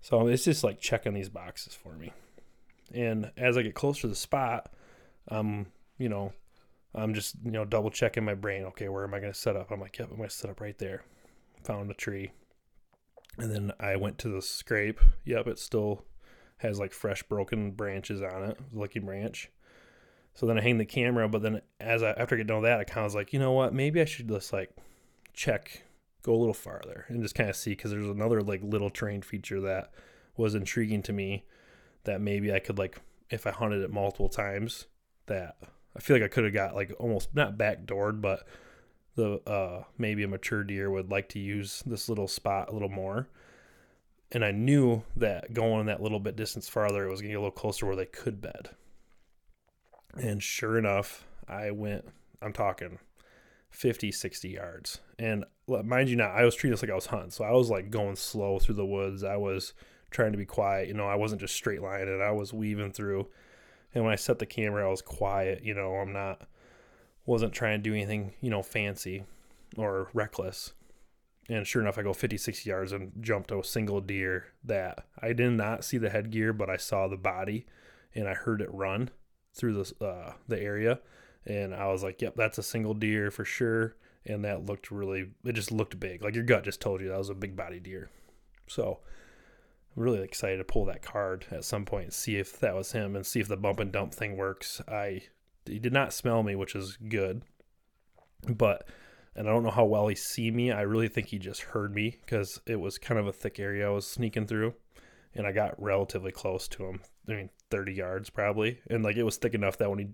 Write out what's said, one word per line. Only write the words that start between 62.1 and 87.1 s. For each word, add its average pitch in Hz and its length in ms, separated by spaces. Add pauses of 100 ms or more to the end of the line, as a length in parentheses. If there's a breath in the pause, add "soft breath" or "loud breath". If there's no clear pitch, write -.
I 104 100
was 104 200
weaving 104 400
through. 101 380 (680 loud breath)
And 117 80
when 113 80
I 104 40
set - 240
the 107 80
camera, 104 400
I - 20
was 95 140
quiet. 98 600
You 107 120
know, 95 220
I'm 98 140
not, 98 360 (800 soft breath)
wasn't 113 260
trying 107 240
to 104 60
do 107 100
anything, 104 480
you 127 80
know, 101 140
fancy 98 600 (540 soft breath)
or 98 380
reckless. - 580 (720 soft breath)
And 107 200
sure 120 140
enough, 104 180
I - 20
go 101 120
fifty, 104 240
sixty 107 340
yards 95 200
and 98 200 (100)
jumped 107 300
a 98 120
single 104 380
deer 95 520 (100)
that 98 420 (160)
I 117 120
did 123 180
not 110 320
see 127 160
the 110 100
headgear, 110 440
but 101 180
I 92 60
saw 95 300
the 95 100
body 101 500 (480 loud breath)
and 107 120
I 95 60
heard 107 280
it 92 120
run 98 380 (420)
through 107 300
the, - 220
uh, 90 280 (140)
the 113 120
area. 104 420 (440 loud breath)
And 98 300
I 98 160
was 95 100
like, 95 180
"Yep, - 160
that's 110 220
a 104 60
single 110 320
deer 107 340
for 101 160
sure." 113 500 (300 soft breath)
And 104 180
that 95 220
looked 101 240
really, 98 440 (100)
it 123 100
just 107 180
looked 107 280
big. 92 240
Like, 104 100
your 117 120
gut 120 180
just - 180
told 95 200
you 95 80
that 95 80